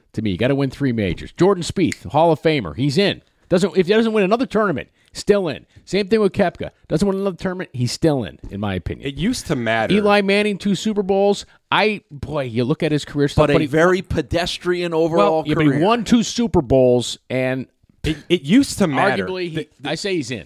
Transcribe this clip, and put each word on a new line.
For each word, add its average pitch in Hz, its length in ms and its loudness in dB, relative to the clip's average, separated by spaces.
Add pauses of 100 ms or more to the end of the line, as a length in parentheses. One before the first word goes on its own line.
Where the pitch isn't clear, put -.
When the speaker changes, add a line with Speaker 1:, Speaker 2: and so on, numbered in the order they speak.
(120)
Speaker 1:
to - 80 -4
me. 107 120 -2
You 87 40 -2
gotta 120 180 0
win 139 160 0
three 135 220 -2
majors. 90 400 -2
Jordan 180 320 2
Spieth, - 460 -2
Hall 165 200 4
of 151 120 0
Famer. 117 340 -2
He's 135 220 0
in. 190 240 0 (260)
Doesn't, 180 300 2
if 175 80 2
he 196 80 2
doesn't 226 180 2
win 214 120 2
another 226 200 2
tournament, 196 460 -2 (240)
still 196 340 -4
in. 113 160 -10 (220)
Same 196 220 -4
thing 220 120 2
with 202 140 0
Koepka. 170 360 -4 (180)
Doesn't 196 200 0
win 190 100 -2
another 196 200 -6
tournament, 185 340 -8
he's 123 180 -4
still 143 340 0
in, 69 140 -12 (120)
in 98 100 -8
my 101 140 -4
opinion. - 340 -8
Speaker 2:
It 139 60 -10
used 180 320 -4
to 160 100 -2
matter. 113 380 0
Speaker 1:
Eli 208 260 2
Manning, 202 380 0
two 202 160 -2
Super 208 280 -2
Bowls. 196 440 0 (260)
I, 202 380 0
boy, 143 340 -8
you 120 200 -2
look 143 180 -2
at 156 100 0
his 147 140 -2
career 143 220 0
stuff, - 160 4
Speaker 3:
But 143 60 2
a 143 40 4
Speaker 1:
but - 80 4
he, 151 40 -2
Speaker 3:
very 175 360 2
pedestrian 175 880 -2
overall 160 460 2
Speaker 1:
well, 151 100 -4
yeah, 151 60 0
but 160 100 2
Speaker 3:
career. 143 140 4
Speaker 1:
he 156 60 2
won 226 200 2
two 240 180 4
Super 202 380 0
Bowls, 123 560 2 (140)
and 127 360 -4 (380)
Speaker 2:
It, 151 140 -4 (100)
it 180 140 2
used 220 360 4
to 196 80 2
matter. 180 400 2
Speaker 1:
arguably, 185 220 -6
he, 156 60 -10
Speaker 2:
Th-, 160 160 -8
th-, - 160 -14
Speaker 1:
I 160 80 -4
say 190 220 -4
he's 131 140 -4
in. 101 160 -6